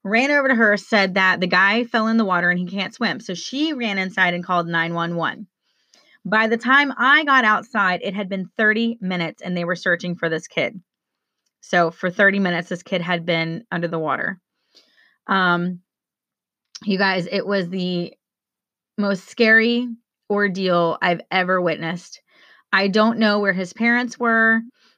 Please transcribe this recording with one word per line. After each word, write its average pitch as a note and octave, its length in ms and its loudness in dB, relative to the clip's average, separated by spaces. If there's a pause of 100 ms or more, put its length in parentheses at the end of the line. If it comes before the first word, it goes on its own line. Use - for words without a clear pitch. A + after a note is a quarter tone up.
Ran A3+ 260 0
over C#4+ 160 2
to C4 80 2
her, G#3+ 220 4
said G3 380 0
that F#3+ 260 2
the F3+ 80 -2
guy G3 340 2
fell A#3 240 -2
in A3+ 100 2
the A3+ 80 2
water F3 240 2
and F3+ 120 0
he F3+ 60 -4
can't F#3+ 280 -6
swim. G3+ 240 -2
So - 160 -10
she D4 380 -4
ran A3+ 260 -4
inside F#3 360 0
and F3 100 -6
called F3 240 0
nine E3+ 260 -2
one E3+ 220 -4
one. E3+ 320 -6 (760)
By G#3+ 220 2
the A3+ 100 0
time C4 400 2
I C#4+ 280 4
got C4+ 200 4
outside, G3+ 580 0
it G3+ 120 -6
had G3+ 140 -6
been F#3+ 280 -6
thirty A3+ 440 2
minutes F3+ 420 -4
and F3+ 140 -6
they F3 80 -2
were F3 120 -2
searching F3 380 -2
for E3+ 140 -4
this D#3+ 180 -4
kid. - 340 -4 (880)
So E3+ 220 2
for F3 200 -6
thirty G3 280 2
minutes, F3 300 -2
this F3 160 -8
kid F3+ 180 -4
had E3+ 240 -4
been E3 460 -2
under E3+ 160 -4
the E3 100 -4
water. D#3 420 -4 (840)
Um, F3+ 540 0 (1040)
you G3 120 0
guys, F#3 300 0
it F#3+ 180 -4
was F#3+ 240 -2
the F3+ 460 -4 (840)
most G3+ 320 -2
scary A#3 600 4 (420)
ordeal F#3 720 0
I've F3 200 0 (100)
ever F#3 280 0
witnessed. E3 600 -4 (520)
I G3 140 2
don't G#3+ 320 2
know G#3 220 2
where G3+ 120 0
his F3+ 200 -4
parents A#3+ 440 0
were. A3+ 460 4 (360)